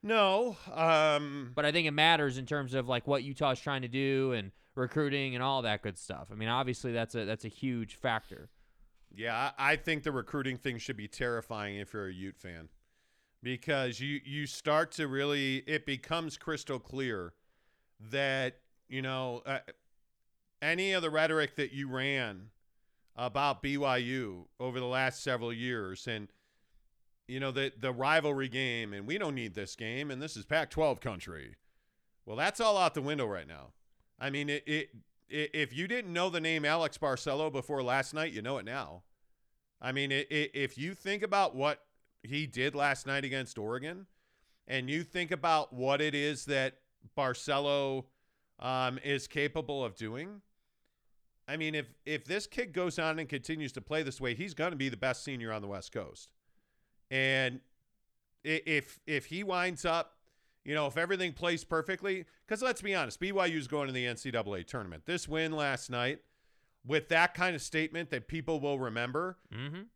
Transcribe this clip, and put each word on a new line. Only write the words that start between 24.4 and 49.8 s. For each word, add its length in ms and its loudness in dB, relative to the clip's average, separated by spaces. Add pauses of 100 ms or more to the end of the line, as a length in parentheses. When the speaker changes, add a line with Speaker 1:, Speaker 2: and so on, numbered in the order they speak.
Speaker 1:
over 180 -2
the 80 -2
last 380 0
several 280 0
years 540 -4
and, 220 -4 (1000)
you 140 -6
know, 100 0
the, 280 0
the 140 -2
rivalry 560 4
game 460 -2
and 120 -6
"We 120 -2
don't 160 -2
need 200 -4
this 220 -6
game 340 -6
and 120 -6
this 140 -8
is 100 -10
Pac-twelve 540 2
country." 560 -8 (680)
Well, 120 -8
that's 240 0
all 180 6
out 160 6
the 80 0
window 240 0
right 200 -4
now. 260 -16 (480)
I 100 -2
mean, 180 -2
it, 180 0
it, 220 -2 (420)
i-, 220 -2
if 240 0
you 120 -4
didn't 240 -2
know 180 2
the 100 0
name 240 2
Alex 340 2
Barcelo 540 0
before 300 -2
last 320 2
night, 180 -2
you 100 -6
know 160 -4
it 60 -6
now. 380 -8 (800)
I 120 -2
mean, 200 0
i-, 180 0
i-, 240 2
if 240 -2
you 160 -4
think 280 -2
about 320 4
what 260 0 (420)
he 240 -2
did 280 0
last 320 2
night 180 0
against 340 -4
Oregon 480 -6 (600)
and 220 -2
you 140 0
think 280 -2
about 420 4
what 280 2
it 140 2
is 320 0
that 280 0 (420)
Barcelo, 880 2 (540)
um, 460 0
is 220 0
capable 580 -2